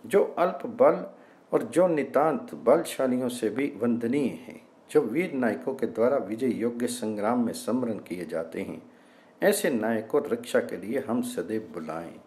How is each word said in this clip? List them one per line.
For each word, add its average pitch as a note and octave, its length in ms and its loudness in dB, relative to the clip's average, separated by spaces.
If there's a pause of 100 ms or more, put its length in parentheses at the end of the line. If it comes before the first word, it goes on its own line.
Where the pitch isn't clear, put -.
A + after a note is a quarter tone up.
जो F#3 340 2
अल्प F#3 260 2
बल D3 480 4 (400)
और C#3 100 2
जो D3 240 4
नितांत C#3+ 680 2
बलशालियों B2+ 720 2
से A#2 200 -2
भी C3+ 280 -2
वंदनीय A#2+ 500 0
हैं, - 400 -10 (240)
जो D3+ 100 6
वीर C#3+ 320 -2
नायकों B2+ 420 0
के A#2 120 -2
द्वारा B2 300 2
विजय B2+ 300 -2
योग्य A#2+ 400 -2
संग्राम A2 580 0
में - 80 -2
समरण A#2 400 -2
किए F2 320 -8
जाते E2 360 -6
हैं, F2 300 -10 (520)
ऐसे F#3+ 260 4
नायक A2 380 0
को D3 120 2
रक्षा - 400 0
के - 180 -4
लिए A2 220 -4
हम B2 220 -2
सदैव A2 520 -4
बुलाएं। D#2+ 400 -8 (120)